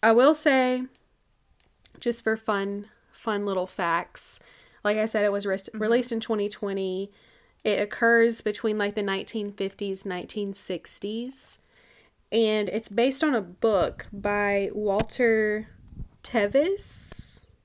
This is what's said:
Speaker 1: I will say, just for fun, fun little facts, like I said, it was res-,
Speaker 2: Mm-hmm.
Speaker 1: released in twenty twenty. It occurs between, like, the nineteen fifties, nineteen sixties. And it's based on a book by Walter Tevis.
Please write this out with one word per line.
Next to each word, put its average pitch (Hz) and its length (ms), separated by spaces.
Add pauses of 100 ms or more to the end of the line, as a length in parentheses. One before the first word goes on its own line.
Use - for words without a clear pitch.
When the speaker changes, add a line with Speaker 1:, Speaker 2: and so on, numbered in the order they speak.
Speaker 1:
I 226 80
will 254 220
say, 254 500 (1160)
just 233 240
for 220 140
fun, 202 500 (240)
fun 202 340
little 185 220
facts, - 720 (440)
like 208 140
I 214 80
said, 220 200
it 208 60
was 202 140
res-, 196 240
Speaker 2:
Mm-hmm. 214 100
Speaker 1:
released 233 320
in 226 80
twenty 208 300
twenty. 196 640 (520)
It 214 160
occurs 233 600
between, 214 380
like, 202 160
the 208 80
nineteen 202 480
fifties, 196 540
nineteen 196 500
sixties. - 1040 (720)
And 214 380
it's 220 200
based 247 340
on 294 120
a 214 60
book 180 720
by 202 600
Walter 214 960 (560)
Tevis. - 1200 (200)